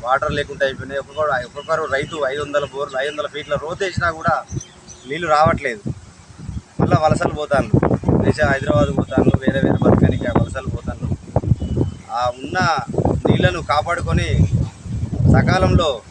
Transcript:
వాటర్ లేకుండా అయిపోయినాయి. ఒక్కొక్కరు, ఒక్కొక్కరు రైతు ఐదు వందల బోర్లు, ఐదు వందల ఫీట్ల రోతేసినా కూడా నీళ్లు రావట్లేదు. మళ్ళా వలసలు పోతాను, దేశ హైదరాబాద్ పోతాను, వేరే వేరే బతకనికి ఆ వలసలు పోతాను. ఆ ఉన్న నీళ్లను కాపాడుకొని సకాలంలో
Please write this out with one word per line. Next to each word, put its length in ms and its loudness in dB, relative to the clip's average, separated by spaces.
వాటర్ 320 0
లేకుండా 300 -4
అయిపోయినాయి. 340 -6
ఒక్కొక్కరు, 320 -2
ఒక్కొక్కరు 360 -4
రైతు 200 -4
ఐదు 140 -4
వందల 280 -2
బోర్లు, 300 -4
ఐదు 100 -2
వందల 220 -6
ఫీట్ల 300 -4
రోతేసినా 440 -2
కూడా 140 2
నీళ్లు 240 -4
రావట్లేదు. 480 2
మళ్ళా 240 4
వలసలు 360 4
పోతాను, 300 0
దేశ 160 2
హైదరాబాద్ 480 2
పోతాను, 320 2
వేరే 220 2
వేరే 180 2
బతకనికి 480 4
ఆ 80 -6
వలసలు 360 -4
పోతాను. 320 -8
ఆ 40 -2
ఉన్న 160 -6
నీళ్లను 340 2
కాపాడుకొని 580 0
సకాలంలో 540 4